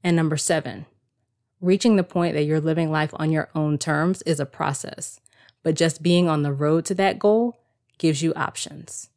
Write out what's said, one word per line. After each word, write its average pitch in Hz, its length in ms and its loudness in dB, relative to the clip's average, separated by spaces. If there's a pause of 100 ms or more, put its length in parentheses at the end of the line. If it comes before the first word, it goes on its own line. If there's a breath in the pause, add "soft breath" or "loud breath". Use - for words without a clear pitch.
And 170 140 2
number 160 220 0
seven, 156 480 -4 (720)
reaching 196 360 4
the 185 60 4
point 175 300 -2
that 151 120 0
you're 156 140 0
living 160 320 0
life 156 260 0
on 156 140 -2
your 156 240 -2
own 151 220 0
terms 160 460 -2
is 151 180 -2
a 139 60 -2
process, - 720 -8 (420 soft breath)
but 160 120 0
just 160 280 0
being 175 240 4
on 151 160 0
the 143 120 0
road 151 320 0
to 196 80 -4
that 196 240 0
goal 226 420 2 (380)
gives 156 240 0
you 165 100 0
options. - 840 -10